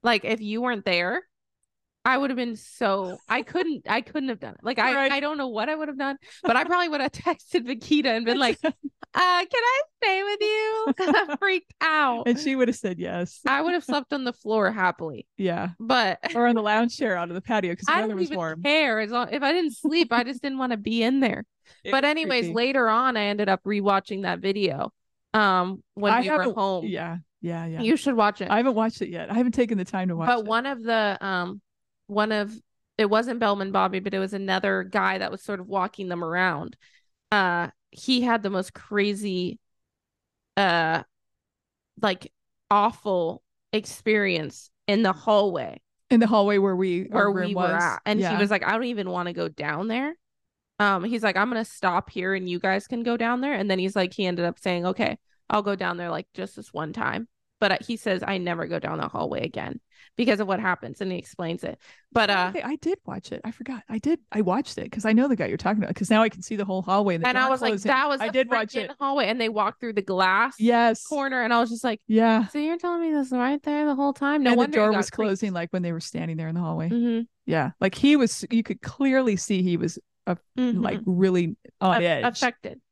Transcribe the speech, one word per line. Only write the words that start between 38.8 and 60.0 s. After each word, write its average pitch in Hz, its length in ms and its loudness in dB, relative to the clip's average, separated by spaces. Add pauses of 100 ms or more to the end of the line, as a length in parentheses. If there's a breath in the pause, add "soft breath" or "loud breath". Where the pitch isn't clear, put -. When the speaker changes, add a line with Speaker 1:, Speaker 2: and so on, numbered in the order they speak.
Speaker 1:
uh, 170 460 2 (960)
like, 190 300 -2 (380)
awful 202 720 2 (300)
experience 202 960 -2 (180)
in 208 160 4
the 190 100 4
hallway. 196 680 0 (280)
Speaker 2:
In 233 100 8
the 226 80 6
hallway 208 300 4
where 196 180 2
we, 180 360 0
our 208 200 4
Speaker 1:
Where 185 120 0
Speaker 2:
room 175 60 -2
Speaker 1:
we 180 60 -2
were 180 60 0 (120)
Speaker 2:
was. 170 100 0
Speaker 1:
at. - 220 -2
And 208 140 2
he 196 40 2
Speaker 2:
Yeah. 180 160 0
Speaker 1:
was 202 120 2
like, 202 140 0
"I - 80 0
don't 226 120 0
even 208 240 -4
wanna 175 240 -4
go 170 140 -4
down 151 400 -6
there." 269 280 -4 (640)
Um, 196 240 2
he's 226 200 -2
like, 196 140 2
"I'm 208 120 2
gonna 226 160 -2
stop 185 440 -2
here 185 260 -4
and 185 140 -4
you 175 100 -4
guys 190 280 0
can 233 160 -6
go 240 140 -2
down 233 240 0
there." 285 120 -2
And 202 160 -2
then 190 100 0
he's 190 160 -2
like, 185 180 0
he 202 120 -2
ended 175 200 0
up 170 140 -4
saying, 175 280 -2
"Okay, 202 300 -2 (320)
I'll 208 140 0
go 202 120 -2
down 180 220 -4
there, 175 140 -8
like, 165 220 -6
just 190 220 -10
this - 180 -18
one 156 200 -6
time." 226 340 -4 (320)
But, 202 120 2
uh, 190 80 0
he - 160 -6
says, 185 320 -2
"I 190 120 -2
never 170 280 -4
go 165 120 -4
down 156 180 -6
the 151 100 -4
hallway - 380 -4
again - 340 -8 (380 soft breath)